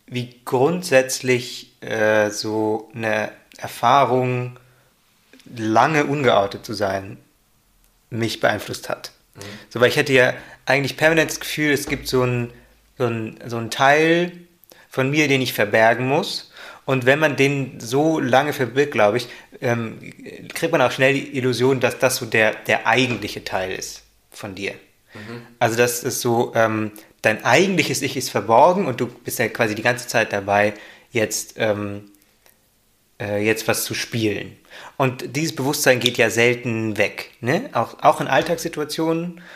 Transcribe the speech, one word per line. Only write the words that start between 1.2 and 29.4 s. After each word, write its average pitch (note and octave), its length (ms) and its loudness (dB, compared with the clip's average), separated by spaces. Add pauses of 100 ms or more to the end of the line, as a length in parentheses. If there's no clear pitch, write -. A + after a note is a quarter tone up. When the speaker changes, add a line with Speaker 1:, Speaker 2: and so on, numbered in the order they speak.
Speaker 1:
äh, G#2+ 480 2
so G#2+ 640 -4
eine G#2+ 380 -4 (260)
Erfahrung, B2 1000 0 (960)
lange A#2 480 2
ungeoutet A#2+ 600 0
zu - 100 -10
sein, G2 440 -4 (920)
mich A2 300 -4
beeinflusst - 480 -4
hat. - 240 -10 (220)
Speaker 2:
Mhm. - 60 -20 (300)
Speaker 1:
So, A#2 100 -4
weil A#2+ 80 8
ich A2+ 100 -2
hatte C#3 140 2
ja B2+ 220 6 (320)
eigentlich C3+ 300 0
permanent D#3 340 4
das - 100 -10
Gefühl, D3+ 320 -2
es C#3 140 0
gibt C3 220 -6
so B2+ 140 2
ein, B2 280 -2 (480)
so B2+ 80 -2
ein, A2+ 400 -6
so A#2 100 -8
ein A2+ 140 -6
Teil D#3+ 640 4 (560)
von C3 220 -2
mir, D3+ 180 2
den C3+ 140 4
ich A#2+ 100 -4
verbergen A2 540 4
muss. D3+ 440 -2 (340)
Und C3 220 -2
wenn C#3 140 6
man D3+ 160 2
den C#3 440 0
so C#3+ 400 0
lange C3+ 320 2
verbirgt, C3+ 400 -2
glaub G#2+ 220 4
ich, A#2+ 140 -4 (320)
ähm, A#2 380 -4 (540)
kriegt E3 200 -4
man D#3 100 4
auch B2 80 4
schnell C#3 240 4
die C#3 220 -6
Illusion, B2+ 440 2
dass A#2+ 180 0
das B2+ 180 2
so A#2 100 -8
der, A2 280 4 (120)
der A2 200 0
eigentliche A2+ 580 0
Teil F#2+ 280 -4
ist - 300 -12 (280)
von G2+ 240 -14
dir. F#2+ 180 -8 (420)
Speaker 2:
Mhm. A2+ 280 -16 (160)
Speaker 1:
Also A2+ 180 0
das A#2+ 260 2
ist A#2+ 180 -6
so, A#2+ 360 0
ähm, A2 340 0 (320)
dein G#2+ 220 0
eigentliches D3+ 580 2
Ich C#3+ 140 -4
ist B2+ 140 -6
verborgen C3+ 560 4
und B2+ 140 -4
du B2+ 60 -2
bist - 320 -10
ja A#2 100 0